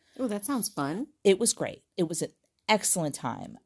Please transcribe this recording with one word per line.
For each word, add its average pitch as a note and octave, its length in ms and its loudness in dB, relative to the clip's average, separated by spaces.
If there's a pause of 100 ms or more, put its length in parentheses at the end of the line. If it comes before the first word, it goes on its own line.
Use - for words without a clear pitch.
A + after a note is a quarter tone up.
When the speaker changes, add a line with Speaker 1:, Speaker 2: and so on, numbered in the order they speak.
(200)
Speaker 1:
Oh, B3+ 80 -2
that G#3 180 -4
sounds B3+ 240 -2
fun. D#3+ 380 -4 (160)
Speaker 2:
It G3 160 6
was A#3 140 2
great. - 280 -6 (160)
It E3+ 100 2
was E3 140 -4
an - 80 -4 (400)
excellent F3+ 460 2
time. - 500 -8